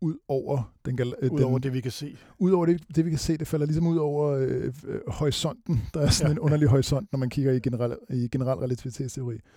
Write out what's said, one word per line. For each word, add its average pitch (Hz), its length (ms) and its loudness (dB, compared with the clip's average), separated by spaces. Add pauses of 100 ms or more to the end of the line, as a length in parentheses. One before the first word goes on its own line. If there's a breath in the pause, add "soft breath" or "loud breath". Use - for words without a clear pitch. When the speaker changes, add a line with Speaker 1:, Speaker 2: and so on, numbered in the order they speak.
Speaker 1:
ud 160 140 0 (120)
over 135 460 -2 (120)
den 127 120 -2
gal-, 123 240 -2
øh, 131 100 2
Speaker 2:
Ud 143 100 2
over 127 160 4
Speaker 1:
den 127 60 -2
Speaker 2:
det, 135 100 -2
vi 127 80 -2
kan 127 100 -4
se. 143 260 -12 (220 loud breath)
Speaker 1:
Ud 185 120 4
over 175 140 4
det, 170 160 4 (140)
det, 165 100 4
vi 175 40 -2
kan 156 100 0
se. 160 180 0
Det 156 100 -4
falder 147 180 0
ligesom 160 220 2
ud 165 100 4
over, 147 340 0
øh, 131 420 0 (140)
øh, - 200 -6
horisonten. 147 720 -2 (120)
Der 160 80 -2
er 143 80 4
sådan 156 220 -2
Speaker 2:
Ja. - 0 -
Speaker 1:
en 151 80 0
underlig 151 280 4
horisont, 135 440 2
når 135 80 -2
man 127 100 0
kigger 135 240 0
i 127 60 2
generel, 120 380 -2 (120)
i 120 180 -2
generel 131 300 -2
relativitetsteori. 123 840 -6 (180 soft breath)